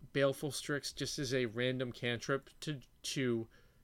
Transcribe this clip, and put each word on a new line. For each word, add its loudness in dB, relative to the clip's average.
Baleful 2
Strix -2
just -4
as 0
a 4
random 0
cantrip -2
to, -4
to 2